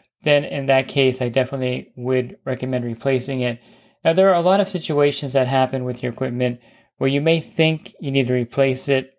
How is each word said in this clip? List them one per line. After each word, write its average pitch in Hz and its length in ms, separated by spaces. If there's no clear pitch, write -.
then 147 220
in 139 220
that 135 220
case, 131 320
I 127 80
definitely 127 680
would 127 480
recommend 127 400
replacing 127 580
it. 120 180
Now, 165 80
there 190 160
are 190 60
a 175 60
lot 185 200
of 202 80
situations 147 640
that 131 160
happen 131 360
with 123 180
your 123 100
equipment 123 480
where 135 120
you 139 100
may 160 200
think 160 600
you 147 100
need 135 180
to 127 40
replace 127 560
it, 135 300